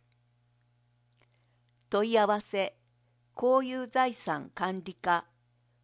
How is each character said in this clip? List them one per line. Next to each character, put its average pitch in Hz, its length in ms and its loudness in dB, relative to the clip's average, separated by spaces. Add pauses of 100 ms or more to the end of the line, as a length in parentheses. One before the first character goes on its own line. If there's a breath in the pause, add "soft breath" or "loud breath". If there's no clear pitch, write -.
(1900)
問 214 200 0
い 226 60 6
合 208 80 6
わ 208 160 0
せ、 - 340 -4 (600)
公 254 260 2
有 254 260 -6
財 254 280 0
産 151 400 -6
管 185 280 -4
理 180 120 -14
課、 175 320 -2 (560)